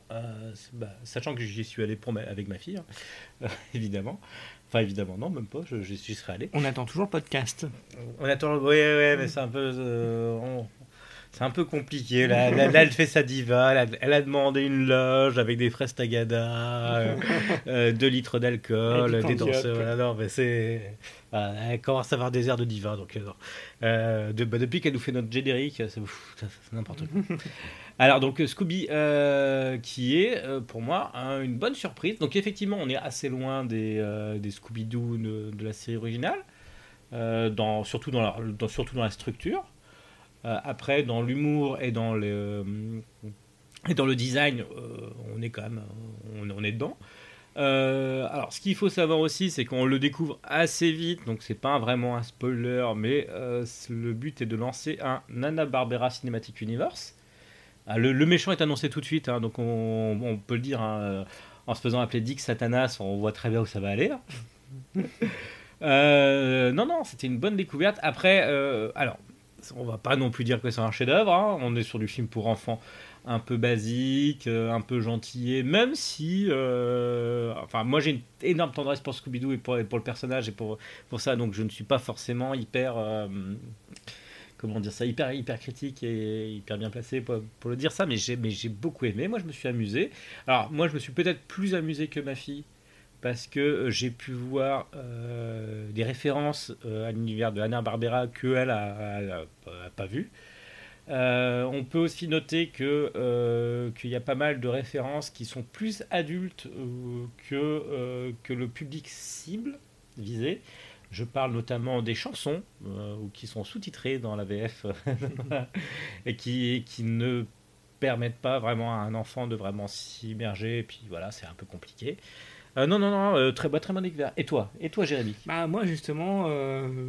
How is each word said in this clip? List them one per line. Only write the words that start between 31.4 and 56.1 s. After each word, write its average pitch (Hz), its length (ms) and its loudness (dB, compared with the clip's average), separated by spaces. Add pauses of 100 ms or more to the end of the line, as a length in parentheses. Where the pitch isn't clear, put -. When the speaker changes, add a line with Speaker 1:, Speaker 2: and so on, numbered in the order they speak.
Speaker 1:
une 127 140 -2
bonne 233 200 -2
surprise. 180 420 -4
Donc, - 160 0
effectivement, 202 460 0
on 143 80 -2
est 131 80 0
assez 139 320 -4
loin 131 360 -2
des, 110 360 0
euh, 107 360 -2
des 104 140 -4
Scooby-Doo 117 680 -4
de, 110 400 -4
de 104 80 -8
la 110 80 -4
série 117 240 -6
originale, 120 440 -2 (720)
euh, 113 380 2
dans, 107 340 0
surtout - 260 -6
dans 123 100 2
la, 104 140 2 (240)
dans, 113 80 0
surtout 123 300 -4
dans 120 80 2
la 107 60 0
structure. 190 520 -4 (840)
Euh, 113 200 -2
après, 143 400 0
dans 117 180 0
l'humour 143 580 2
et 123 120 0
dans 113 240 0
le, 104 100 0
euh, 104 380 -2 (1200)
et 175 60 2
dans 135 120 4
le 131 100 4
design, 127 460 2 (140)
euh, 117 340 -12 (260)
on 113 40 -4
est 117 100 -4
quand 110 120 -8
même, 110 200 -8 (600)
on, 104 80 -6
on 101 140 -4
est 104 80 2
dedans. 139 260 -4 (580)
Euh, 135 720 2
alors, - 240 -4
ce - 80 -10
qu'il 190 140 2
faut 196 140 4
savoir 160 320 4
aussi, 160 320 2
c'est 135 120 0
qu'on 127 200 2
le 131 160 6
découvre 143 420 0
assez 165 480 2
vite, 165 360 -2
donc 113 180 -4
c'est 110 100 -4
pas 139 240 2
vraiment 123 380 2
un 120 80 -2
spoiler, 123 720 0
mais, 127 340 2
euh, 120 340 -4
c-, - 280 -10
le 117 220 -2
but 135 280 -6
est 120 40 0
de 113 100 -2
lancer 123 440 -4
un 131 220 -2 (180)
Hanna-Barbera 127 680 0